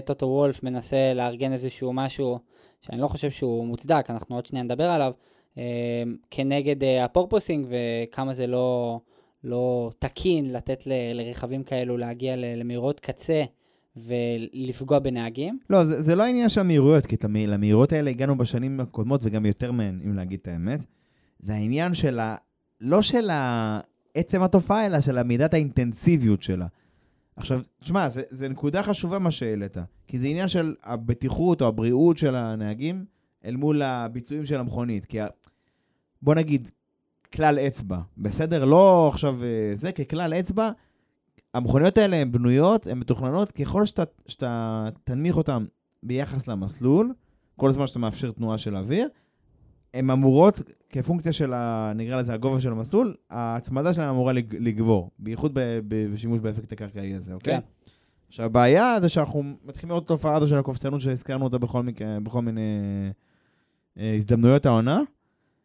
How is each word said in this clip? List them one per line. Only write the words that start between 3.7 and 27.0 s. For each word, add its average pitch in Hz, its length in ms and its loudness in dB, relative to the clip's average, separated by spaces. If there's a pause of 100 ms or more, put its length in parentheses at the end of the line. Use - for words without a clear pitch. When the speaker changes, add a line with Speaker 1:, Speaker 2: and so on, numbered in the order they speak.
Speaker 1:
אנחנו 117 260 -8
עוד 123 100 -8
שנייה 127 180 -6
נדבר 127 260 -2
עליו, 143 220 0 (460)
אה, 123 40 -10 (680)
כנגד, 139 540 -2
אה, 127 200 2
הפורפוסינג, 175 640 0
וכמה 120 640 -4
זה 127 120 -4
לא, 123 540 -2 (440)
לא 123 540 -2
תקין 147 540 -2
לתת 131 340 -8
ל-, 123 280 -2
לרכבים 120 480 -8
כאלו 123 340 -4
להגיע 120 400 -6
ל-, 120 220 -6
למהירות 120 420 -4
קצה 151 440 -2 (520)
ולפגוע 120 1040 -2
בנהגים. 135 600 -4 (120)
Speaker 2:
לא, 190 140 6
זה, 156 180 0
זה 160 140 4
לא 208 60 4
העניין 240 260 2
של 208 120 2
המהירויות, 151 460 6
כי - 80 -2
את - 100 -4
המה-, 107 220 0
למהירויות 104 460 4
האלה 151 180 0
הגענו 135 280 0
בשנים 127 420 -2
הקודמות, 127 440 -2
וגם 107 220 0
יותר 120 260 0
מהן, 101 320 -2
אם 101 100 -2
להגיד 92 280 -6
את - 60 -12
האמת. 92 320 -4 (600)
זה 104 140 -6
העניין 135 400 -2
של 131 240 0
ה-, 110 180 -4 (440)
לא 160 220 4
של 220 280 0
ה-, 117 500 0 (340)
עצם - 280 0
התופעה, 202 440 4
אלא 175 140 2
של 131 220 2
מידת 123 320 2
האינטנסיביות 131 880 2
שלה. 90 240 -4 (720)